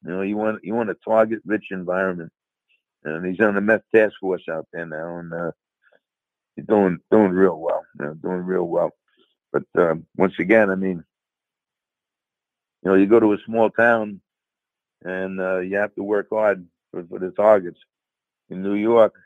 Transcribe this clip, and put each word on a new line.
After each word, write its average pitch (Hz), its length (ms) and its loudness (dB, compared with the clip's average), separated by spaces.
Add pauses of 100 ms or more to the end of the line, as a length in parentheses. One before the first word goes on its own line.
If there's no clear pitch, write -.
you - 60 -12
know, 92 140 -4
you 101 120 -4
want, 107 280 -4
you 101 100 -8
want 113 160 -2
a 87 60 -6
target-rich 110 760 0
environment." 90 600 -4 (720)
And 80 220 -8
he's 90 140 -4
on 104 140 4
the 101 80 -2
meth 104 220 0 (100)
task 107 260 4
force 92 300 -6
out 80 240 -8
there 85 120 -8
now, 82 340 -10
and, 85 120 -14
uh, 85 200 -6 (1040)
he's - 100 -14
doing, 98 340 2 (120)
doing 107 200 4
real 90 260 2
well, 82 280 -6 (120)
you 69 80 -8
know, 76 100 -10
doing 90 260 -8
real 90 260 -4
well. 85 240 -2 (640)
But, - 120 -4 (120)
um, 82 300 0 (100)
once 92 220 0
again, 101 320 4
I 95 40 -2
mean, 92 280 -6 (1800)
you 92 80 2
know, 95 40 6
you 98 100 6
go 113 140 6
to 107 140 4
a 98 120 -4
small 113 240 0
town, 110 500 0 (840)
and, 95 340 -6
uh, 92 200 -2
you 95 180 -4
have 104 180 -2
to 101 80 -8
work 101 280 -2
hard 101 360 0 (240)
for, 92 140 -12
for 92 140 -12
the 92 120 -6
targets. 98 480 2 (720)
In 92 120 -10
New 98 120 -4
York, 107 400 4 (120)